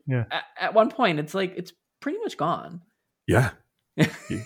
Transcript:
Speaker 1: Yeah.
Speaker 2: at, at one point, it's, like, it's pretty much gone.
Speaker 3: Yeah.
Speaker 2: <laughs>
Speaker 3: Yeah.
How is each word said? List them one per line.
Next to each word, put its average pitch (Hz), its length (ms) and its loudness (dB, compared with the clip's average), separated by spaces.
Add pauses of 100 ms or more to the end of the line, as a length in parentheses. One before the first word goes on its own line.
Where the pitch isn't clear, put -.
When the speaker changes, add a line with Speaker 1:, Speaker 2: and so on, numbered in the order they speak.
Speaker 1:
Yeah. 123 240 0
Speaker 2:
at, 160 120 -4 (160)
at 180 140 -4
one 226 160 6
point, 185 300 0
it's, 151 160 -6
like, 185 200 -2
it's 180 160 -12 (280)
pretty 320 200 -6
much 440 180 -8
gone. 151 440 -4 (460)
Speaker 3:
Yeah. 113 240 4 (460)
Speaker 2:
<laughs> - 0 -
Speaker 3:
Yeah. 156 100 6 (380)